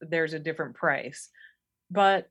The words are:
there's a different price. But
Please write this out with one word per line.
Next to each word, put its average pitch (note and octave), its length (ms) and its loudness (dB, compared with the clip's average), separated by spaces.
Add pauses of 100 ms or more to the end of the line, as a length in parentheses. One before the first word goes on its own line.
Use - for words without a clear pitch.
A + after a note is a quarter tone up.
there's D#3+ 320 -2
a D#3+ 60 -6
different D#3 360 -6
price. C#3 540 -4 (600)
But G3 420 4